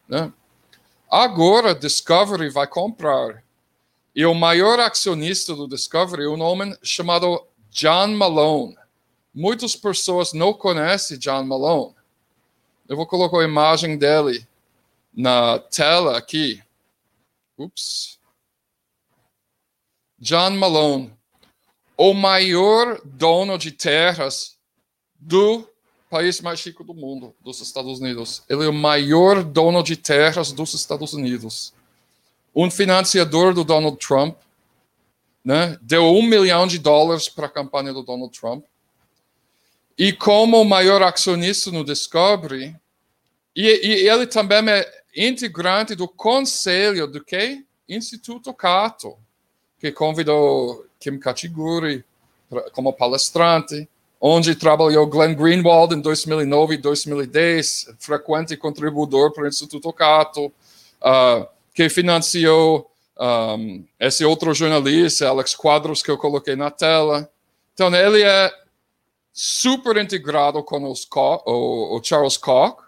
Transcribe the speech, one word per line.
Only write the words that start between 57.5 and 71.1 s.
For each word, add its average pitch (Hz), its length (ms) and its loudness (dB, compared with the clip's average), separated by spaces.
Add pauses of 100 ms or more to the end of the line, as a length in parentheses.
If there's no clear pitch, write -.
frequente 156 560 -6
contribuidor 147 800 0
para 151 100 -8
o 143 40 -4
Instituto 147 440 -10
Cato, 151 580 2 (520)
ah, 127 440 4 (280)
que 165 160 2
financiou, 160 1000 2 (280)
ahm, 110 640 -4 (160)
esse 131 240 -2
outro 160 300 2
jornalista, 151 720 2
Alex 131 280 0
Quadros, 151 460 0
que - 80 -6
eu 143 80 0
coloquei 143 380 -4
na 143 160 -4
tela. 156 580 0 (440)
Então, 180 200 0
ele 208 280 4
é 196 280 4 (840)
super 254 640 -2
integrado 147 640 -2
com 139 260 -8
os 127 140 -12
Co-, 139 420 -2